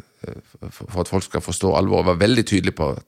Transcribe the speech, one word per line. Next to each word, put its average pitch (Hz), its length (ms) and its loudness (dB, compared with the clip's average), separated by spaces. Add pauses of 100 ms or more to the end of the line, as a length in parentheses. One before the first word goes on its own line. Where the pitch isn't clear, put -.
(260)
eh, - 140 -12 (100)
for, - 220 -16 (100)
for 92 220 -4
at - 80 -10
folk 95 160 0
skal - 160 -4
forstå 90 340 0
alvor, 95 240 2
og 90 80 2
var 90 140 2
veldig 113 240 4
tydelig 90 300 0
på 76 180 0
at - 120 -16